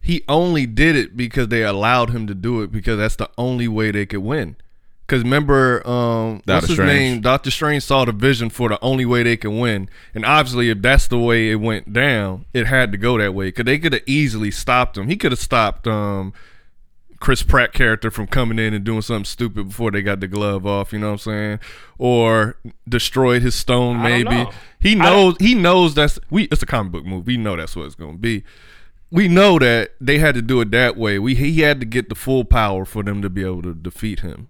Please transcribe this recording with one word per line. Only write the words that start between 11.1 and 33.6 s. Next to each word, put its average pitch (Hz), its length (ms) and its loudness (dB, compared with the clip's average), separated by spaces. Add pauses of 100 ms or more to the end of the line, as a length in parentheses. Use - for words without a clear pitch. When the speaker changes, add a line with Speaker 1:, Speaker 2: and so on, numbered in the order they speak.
Speaker 1:
way 117 320 2
it 110 60 0
went 107 360 -4
down, 110 520 -2 (100)
it 120 140 0
had 127 240 2
to 101 60 -4
go 117 200 0
that 101 160 0
way. 95 160 -4
'Cause 117 140 -4
they 131 140 2
coulda 147 280 -2
easily 113 460 0
stopped 123 440 0
him. 101 120 -6
He 185 80 -2
coulda 147 200 -2
stopped, 113 520 -2
um, 101 440 -4 (880)
Chris - 240 0
Pratt 123 320 4
character 113 360 2
from 104 180 -8
coming 113 320 0
in 110 120 0
and 101 120 -4
doing 110 180 -2
something 107 240 -4
stupid 104 420 -6
before 110 220 -4
they 101 100 -2
got 98 200 -2
the 95 80 -6
glove 101 360 -4
off, 101 280 -4
you 107 80 -6
know 104 80 -4
what 104 60 -4
I'm 101 40 -10
saying? 104 400 -6 (400)
Or 113 580 2 (320)
destroyed 123 540 2
his 123 140 0
stone, 123 420 0
Speaker 3:
I 117 100 0 (140)
don't - 20 2
Speaker 1:
maybe. 120 200 0
Speaker 3:
know. 120 60 -12 (280)
Speaker 1:
He 202 140 4
Speaker 3:
I - 20 4
Speaker 1:
knows, 190 400 6
Speaker 3:
don't - 80 -6
Speaker 1:
he 233 120 6
knows 180 400 4
that's, 147 240 2 (120)
we, 202 140 2
it's - 180 0
a 127 40 -4
comic 104 260 -4
book 80 120 -8
movie. 92 280 -6
We 123 40 0
know 107 200 -4
that's 80 200 -8
what 82 100 -10
it's 71 100 -16
gonna 78 200 -16
be. 110 280 -4 (680)
We 185 160 4
know 180 320 6
that 117 320 2 (100)
they 139 180 2
had 156 180 4
to 120 60 -2
do 120 180 2
it 107 100 -2
that 120 260 2
way. 104 220 0
We, 120 160 0
he 151 280 2
had 147 180 4
to 120 60 -6
get 113 240 -4
the 113 40 -8
full 131 300 0
power 101 400 2
for 107 180 -8
them 101 200 -4
to 101 60 -4
be 92 140 -6
able 92 200 -6